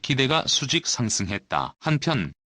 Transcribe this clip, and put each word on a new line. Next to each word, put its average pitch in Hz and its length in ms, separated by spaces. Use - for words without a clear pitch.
기대가 139 460
수직 156 400
상승했다. 98 960
한편 143 500